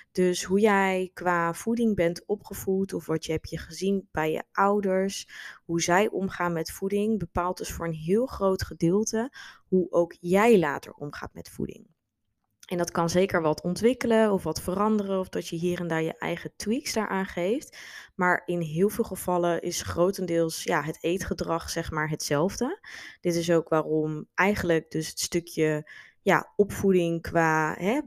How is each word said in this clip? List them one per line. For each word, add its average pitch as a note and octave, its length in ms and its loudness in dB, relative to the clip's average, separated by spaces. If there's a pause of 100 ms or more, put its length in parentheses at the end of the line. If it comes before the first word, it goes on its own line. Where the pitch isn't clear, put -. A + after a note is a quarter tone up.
(120)
Dus F3+ 300 0
hoe F#3+ 180 0
jij F#3+ 540 2
qua E3+ 400 0
voeding A3+ 400 0
bent F3 320 0
opgevoed G3 640 -2
of F3 140 -6
wat D#3+ 180 -2
je D#3+ 80 -4
hebt - 180 -4
je D#3+ 80 -8
gezien F#3 540 -2
bij D#3 200 0
je - 100 -4 (100)
ouders, G3 760 0 (360)
hoe E3 180 -2
zij F#3+ 260 4
omgaan F3+ 440 -2
met E3 180 -4
voeding, G3+ 480 0
bepaalt F3+ 400 -2
dus E3+ 140 -8
voor E3+ 140 -6
een E3 60 -2
heel F3 340 0
groot F#3+ 360 0
gedeelte G#3+ 680 0 (360)
hoe F#3 240 2
ook F3 280 2
jij G3+ 380 6
later D3 340 0
omgaat - 420 -10
met - 160 -16
voeding. - 360 -8 (800)
En F3+ 120 -4
dat E3+ 120 -2
kan E3+ 200 0
zeker F#3 320 2
wat D3+ 200 0
ontwikkelen A3 680 2
of F#3 100 0
wat D#3 180 -4
veranderen G3 580 0
of F#3 100 -4
dat F3 200 -6
je E3+ 80 -6
hier F3 240 -2
en F3 60 -4
daar D#3+ 160 0
je - 160 -4
eigen E3 380 -6
tweaks A#3 360 -4
daaraan F#3+ 340 -2
geeft. G3 520 -4 (360)
Maar F3+ 300 2
in F3 160 -2
heel E3 280 2
veel A3 160 -2
gevallen F3 580 0
is F3 200 -4
grotendeels, E3+ 800 0
ja, E3 200 2
het D#3 180 -6
eetgedrag, E3+ 680 -2
zeg E3 200 -4
maar, D#3 180 -2
hetzelfde. F3+ 720 -2 (400)
Dit F3 140 -2
is E3+ 160 0
ook E3 180 4
waarom D#3 640 0
eigenlijk F3+ 560 2
dus D#3+ 180 -4
het - 120 -12
stukje, D#3 720 -2 (320)
ja, - 340 2
opvoeding F3+ 680 2
qua, D#3+ 560 2
hè, A3 280 0